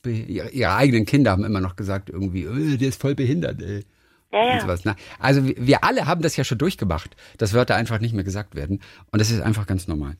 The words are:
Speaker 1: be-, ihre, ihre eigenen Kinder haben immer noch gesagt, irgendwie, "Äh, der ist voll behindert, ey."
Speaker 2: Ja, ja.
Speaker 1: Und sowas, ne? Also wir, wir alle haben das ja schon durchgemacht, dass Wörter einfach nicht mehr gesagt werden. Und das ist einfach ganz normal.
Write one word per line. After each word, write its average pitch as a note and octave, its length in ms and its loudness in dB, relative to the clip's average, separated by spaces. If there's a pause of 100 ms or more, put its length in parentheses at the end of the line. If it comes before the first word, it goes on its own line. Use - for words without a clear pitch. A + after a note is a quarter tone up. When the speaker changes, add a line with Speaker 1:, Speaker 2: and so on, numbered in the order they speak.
Speaker 1:
be-, B2 80 -4
ihre, A2 380 -6
ihre G2 260 0
eigenen A#2 320 4
Kinder C#3 240 4
haben F#2+ 140 2
immer G2+ 160 0
noch F#2 140 -4
gesagt, G2 360 -6
irgendwie, F#2 320 -4
"Äh, C3+ 340 -2
der C3+ 120 0
ist - 120 -8
voll C3+ 140 0
behindert, C#3 480 -2
ey." G2+ 200 -8 (480)
Speaker 2:
Ja, G#3 160 2
ja. B3+ 80 2
Speaker 1:
Und A#3+ 80 0
sowas, F2+ 200 -2
ne? G#2 120 -2 (240)
Also C#3 260 4
wir, C3 120 0
wir B2 280 4
alle G#3 220 0
haben E3 140 0
das D3+ 140 0
ja C#3 80 0
schon B2 140 -4
durchgemacht, G#2 580 -2 (220)
dass G2 160 0
Wörter A#2+ 220 2
einfach A2+ 240 -2
nicht A#2 140 -2
mehr G2 120 -2
gesagt F#2+ 300 -8
werden. D#2 260 -4 (300)
Und G#2+ 100 2
das G#2+ 100 2
ist A2+ 80 0
einfach G#2 260 0
ganz F#2 220 -2
normal. D2 320 -6